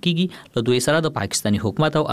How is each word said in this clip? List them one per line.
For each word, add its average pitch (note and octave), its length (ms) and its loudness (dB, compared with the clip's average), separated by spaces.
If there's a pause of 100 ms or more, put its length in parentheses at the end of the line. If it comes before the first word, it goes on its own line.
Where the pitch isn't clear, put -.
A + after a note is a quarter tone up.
کېږي، F3 220 2 (300)
له A#2 120 -2
دوی B2 200 4
سره D#3+ 200 2
د D3 80 -6
پاکستاني G#2 480 -2
حکومت D3+ 380 0
او - 100 2